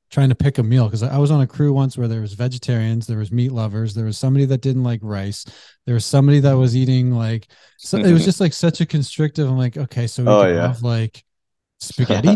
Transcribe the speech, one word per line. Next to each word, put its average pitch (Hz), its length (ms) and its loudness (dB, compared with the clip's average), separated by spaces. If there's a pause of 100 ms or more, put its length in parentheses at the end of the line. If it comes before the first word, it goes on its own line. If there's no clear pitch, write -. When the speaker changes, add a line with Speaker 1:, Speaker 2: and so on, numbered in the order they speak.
Speaker 1:
trying 139 200 2
to 120 60 2
pick - 220 0
a 120 60 0
meal. 113 260 2
'Cause 110 140 -4
I 135 140 -2
was 143 140 2
on 147 100 2
a 131 60 2
crew 147 260 0
once 135 240 -2
where 120 100 -4
there 113 140 -4
was 104 120 -8
vegetarians, 117 720 -4
there 113 100 -6
was 104 140 -6
meat 123 200 0
lovers, 110 420 -4
there 110 120 -4
was 107 120 -6
somebody 135 280 2
that 131 160 -2
didn't 131 220 -2
like 117 200 -2
rice, 104 420 -8 (400)
there 123 100 -2
was 110 100 -2
somebody 139 360 4
that 139 120 4
was 127 240 2
eating, 127 340 2
like, 113 360 -4 (300)
so - 200 -6
it 208 160 4
was 160 120 6
Speaker 2:
<laughs> 196 40 2
Speaker 1:
just, - 100 -2
like, 170 140 2
such - 280 -2
a 165 40 2
constrictive, 151 640 -2
I'm 131 80 0
like, 123 200 -2
"Okay, 123 300 -4
so 123 160 -4
we 117 60 2
Speaker 2:
Oh, 104 160 6
Speaker 1:
can 87 100 2
Speaker 2:
yeah. 85 120 0
Speaker 1:
have, 120 140 -4
like, 113 420 -4 (560)
spaghetti?" 127 560 0